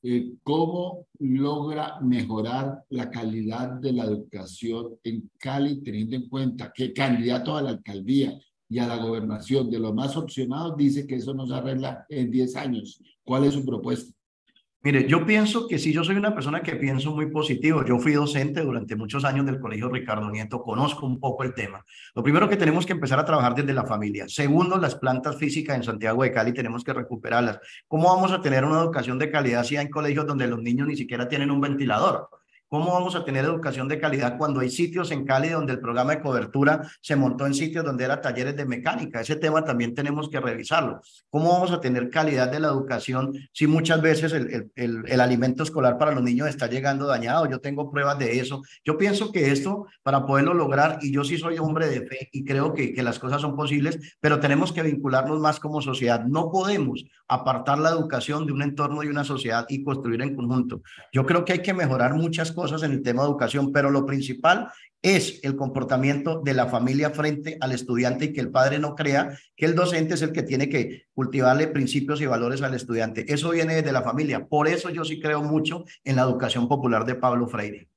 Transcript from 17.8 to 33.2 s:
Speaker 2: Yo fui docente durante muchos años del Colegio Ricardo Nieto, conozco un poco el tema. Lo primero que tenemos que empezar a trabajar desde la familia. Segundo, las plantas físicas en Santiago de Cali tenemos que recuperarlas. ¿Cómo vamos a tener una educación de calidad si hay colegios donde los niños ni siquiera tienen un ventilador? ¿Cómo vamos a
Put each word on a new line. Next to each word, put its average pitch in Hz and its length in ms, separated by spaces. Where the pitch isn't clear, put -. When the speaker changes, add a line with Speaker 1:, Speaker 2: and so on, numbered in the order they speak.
Speaker 2:
Yo 123 140
fui 147 160
docente 147 480
durante 117 340
muchos 117 300
años 139 180
del 135 160
Colegio 110 300
Ricardo 107 400
Nieto, 107 320
conozco 135 420
un 127 160
poco 135 220
el 123 100
tema. 98 320
Lo 123 80
primero 151 260
que 202 80
tenemos 170 300
que 190 60
empezar 135 260
a 147 80
trabajar 127 280
desde 139 200
la 123 100
familia. 104 420
Segundo, 170 520
las 160 160
plantas 131 420
físicas 147 400
en 120 60
Santiago 113 400
de 123 100
Cali 117 220
tenemos 120 280
que 135 120
recuperarlas. 117 640
¿Cómo 160 200
vamos 185 240
a 185 80
tener 131 240
una 156 160
educación 135 380
de 151 120
calidad 123 340
si 143 120
hay 143 140
colegios 147 360
donde 135 200
los 117 160
niños 127 260
ni 143 80
siquiera 123 320
tienen 143 220
un 139 100
ventilador? 139 680
¿Cómo 160 220
vamos 180 240
a 160 80